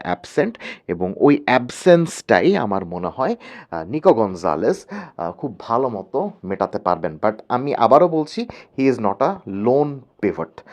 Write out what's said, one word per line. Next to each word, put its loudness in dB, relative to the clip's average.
অ্যাবসেন্ট -4
এবং -4
ওই 4
অ্যাবসেন্সটাই 2
আমার -2
মনে -6
হয়, -4
আহ, -6
নিকো 4
গনজালেস, 0
আহ, -6
খুব -10
ভালো 0
মতো -6
মেটাতে -2
পারবেন। -2
But 0
আমি -2
আবারও 6
বলছি, -4
he 4
is -2
not -2
a 0
lone 0
pivot। -4